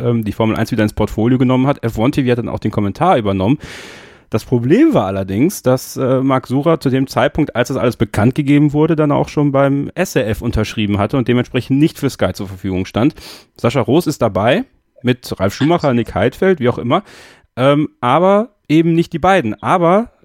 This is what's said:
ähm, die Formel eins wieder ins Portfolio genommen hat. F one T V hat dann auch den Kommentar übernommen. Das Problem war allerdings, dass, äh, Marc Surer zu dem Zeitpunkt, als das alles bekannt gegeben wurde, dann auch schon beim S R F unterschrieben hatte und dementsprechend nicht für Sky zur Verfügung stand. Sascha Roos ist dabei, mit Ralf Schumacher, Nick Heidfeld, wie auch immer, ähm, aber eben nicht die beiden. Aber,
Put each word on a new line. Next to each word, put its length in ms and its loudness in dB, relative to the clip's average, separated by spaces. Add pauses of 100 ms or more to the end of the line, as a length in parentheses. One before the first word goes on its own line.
ähm, 220 0
die 80 -4
Formel 240 -2
eins 160 -4
wieder 120 0
ins 100 0
Portfolio 440 0
genommen 300 2
hat. 160 -2
F 140 -4
one 140 2
T 120 -2
V 80 0
hat 60 2
dann 120 -6
auch 100 -6
den 120 -2
Kommentar 460 0
übernommen. 400 0 (720)
Das 140 -4
Problem 500 2
war 120 2
allerdings, 560 -2
dass, 340 -2
äh, 240 0
Marc 280 0
Surer 340 0
zu 80 0
dem 180 0
Zeitpunkt, 480 0
als 140 0
das 80 -4
alles 180 0
bekannt 400 0
gegeben 380 2
wurde, 240 2
dann 160 0
auch 160 0
schon 240 0
beim 420 0
S 220 -4
R 100 0
F 140 -4
unterschrieben 560 -2
hatte 180 -2
und 140 0
dementsprechend 500 0
nicht 180 2
für 120 -2
Sky 240 -2
zur 140 -10
Verfügung 380 -4
stand. 300 0 (400)
Sascha 240 -2
Roos 260 0
ist 160 -4
dabei, 440 0 (360)
mit 380 -4
Ralf 140 0
Schumacher, 400 0
Nick 200 -2
Heidfeld, 460 0
wie 80 0
auch 100 0
immer, 260 0 (520)
ähm, 320 2 (140)
aber 480 2 (180)
eben 280 4
nicht 180 0
die 60 -6
beiden. 440 0
Aber, 460 2 (160)